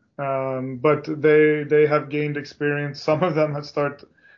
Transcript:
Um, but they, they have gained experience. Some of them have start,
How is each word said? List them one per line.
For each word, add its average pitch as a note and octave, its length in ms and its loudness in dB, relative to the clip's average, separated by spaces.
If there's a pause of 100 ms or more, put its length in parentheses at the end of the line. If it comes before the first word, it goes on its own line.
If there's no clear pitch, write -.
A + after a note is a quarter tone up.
(180)
Um, C3+ 640 -4
but D3 240 2
they, D3+ 560 4
they D3+ 240 4
have D3 240 0
gained D3 260 -4
experience. C#3+ 640 -6
Some D#3 220 0
of F3+ 120 0
them D3+ 200 0
have D3 100 -8
start, C#3+ 400 -4 (340)